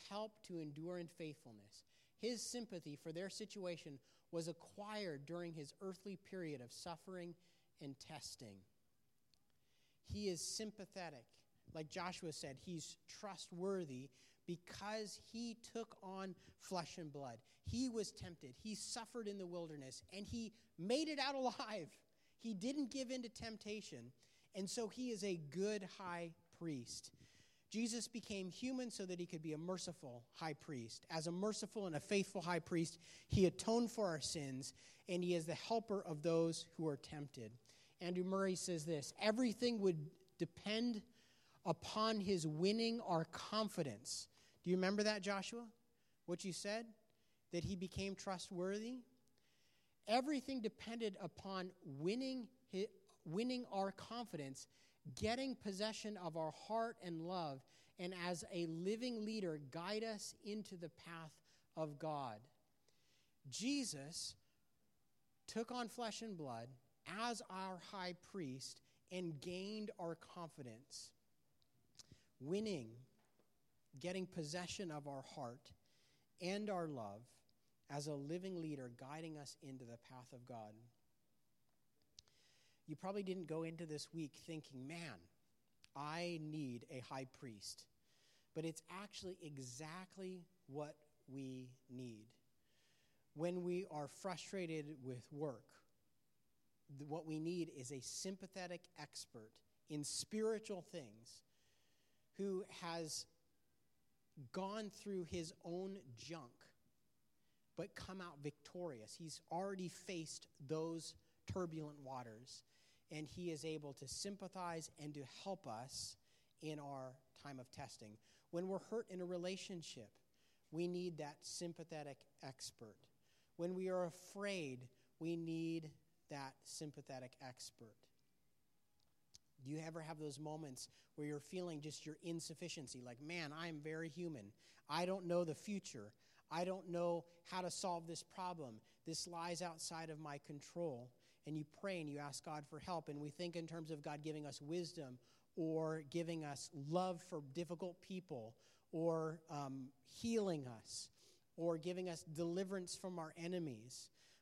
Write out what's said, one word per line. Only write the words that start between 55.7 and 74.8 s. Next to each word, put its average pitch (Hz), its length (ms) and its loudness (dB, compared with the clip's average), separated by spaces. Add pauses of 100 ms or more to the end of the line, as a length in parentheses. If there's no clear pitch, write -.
of 165 180 -2
our 160 160 4
heart 226 500 2
and 165 240 -2
love, 160 400 0 (320)
and 185 160 -2
as 180 380 2
a 175 160 2
living 214 560 2
leader, 190 340 2 (140)
guide 196 320 0
us 220 400 -4
into 202 320 -4
the 165 140 -6
path 165 420 -10 (460)
of 151 200 2
God. 139 440 0 (1080)
Jesus 175 880 0 (1120)
took 226 240 0
on 240 160 2
flesh 226 340 -2
and 214 160 -4
blood 123 320 -4 (360)
as 226 440 2
our 190 280 -2
high 180 340 -4 (200)
priest 135 500 -4 (320)
and 170 260 0
gained 202 580 -2
our 170 180 0
confidence, 139 960 -10 (1300)
winning, 139 640 0 (920)
getting 185 280 0
possession 175 640 -2